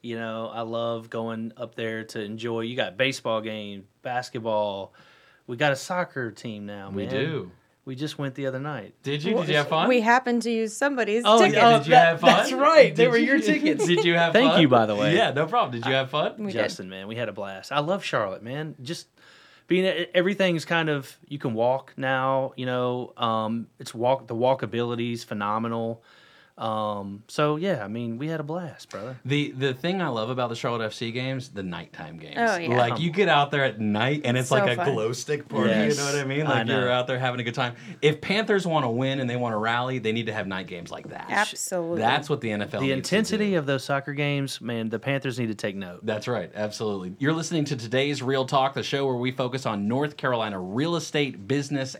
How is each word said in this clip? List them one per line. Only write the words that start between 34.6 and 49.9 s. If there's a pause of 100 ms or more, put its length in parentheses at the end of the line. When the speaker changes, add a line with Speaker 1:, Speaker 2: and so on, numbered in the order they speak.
Speaker 2:
a
Speaker 3:
fun.
Speaker 2:
glow
stick
party,
Speaker 1:
Yes.
Speaker 2:
you
know
what
I
mean?
Speaker 1:
I (100)
Speaker 2:
Like,
you're
Speaker 1:
know.
Speaker 2:
out
there
having
a
good
time. (260)
If
Panthers
wanna
win
and
they
wanna
rally,
they
need
to
have
night
games
like
that.
Speaker 3:
Absolutely.
Speaker 2:
That's
what
the
N
F
L
Speaker 1:
The
Speaker 2:
needs
to
Speaker 1:
intensity
Speaker 2:
do.
Speaker 1:
of
those
soccer
games,
man,
the
Panthers
need
to
take
note.
Speaker 2:
That's
right.
Absolutely.
You're
listening
to
today's
Real
Talk,
the
show
where
we
focus
on
North